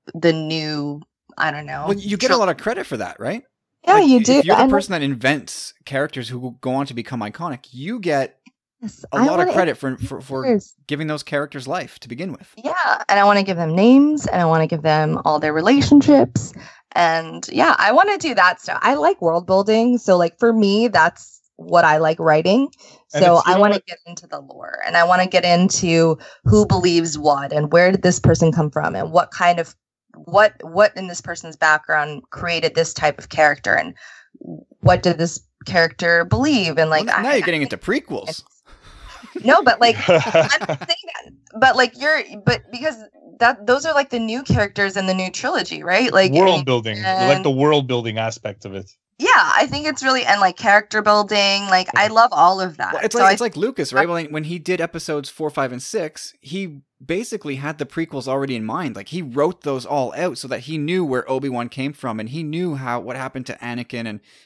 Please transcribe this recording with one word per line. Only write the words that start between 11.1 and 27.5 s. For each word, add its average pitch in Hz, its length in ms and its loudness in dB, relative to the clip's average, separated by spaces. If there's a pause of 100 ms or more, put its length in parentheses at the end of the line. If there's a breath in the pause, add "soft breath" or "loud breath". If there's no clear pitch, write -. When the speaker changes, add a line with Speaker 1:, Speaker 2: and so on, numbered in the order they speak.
Speaker 2:
characters 143 420 -8
life 143 340 -8
to - 80 -20
begin 143 220 -10
with. - 260 -18
Speaker 1:
Yeah, 311 520 -4
and 202 100 4
I 202 60 6
wanna 202 180 6
give 190 140 -2
them 160 180 -2
names, 277 520 4
and - 140 -2
I 170 40 0
wanna 160 240 2
give 160 140 -4
them 156 420 2
all 151 160 0
their 151 120 -2
relationships. 269 1000 4 (400 loud breath)
And, 165 580 -2
yeah, - 280 4
I 196 140 2
wanna 381 260 4
do 294 160 -6
that 180 260 2
stuff. - 220 -8
I 240 120 2
like 311 260 0
world 170 260 0
building, 220 520 2
so, 190 180 2
like, 170 220 0
for 233 140 2
me, 214 360 2
that's 170 520 -2 (160)
what 170 280 2
I 156 120 4
like 160 240 0
writing. 170 480 2 (460 soft breath)
Speaker 3:
And 156 100 4
Speaker 1:
So 175 140 8
Speaker 3:
it's, - 80 2
you 175 60 2
Speaker 1:
I - 40 4
Speaker 3:
know 202 60 4
Speaker 1:
wanna 208 120 4
Speaker 3:
what 190 120 -6
Speaker 1:
get 175 200 -16
into 170 220 -20
the 147 120 -14
lore, - 460 -16
and 170 100 -2
I 170 60 6
wanna 180 240 2
get 180 180 0
into 175 720 2 (280 loud breath)
who 208 200 6
believes 165 540 2
what, 143 340 0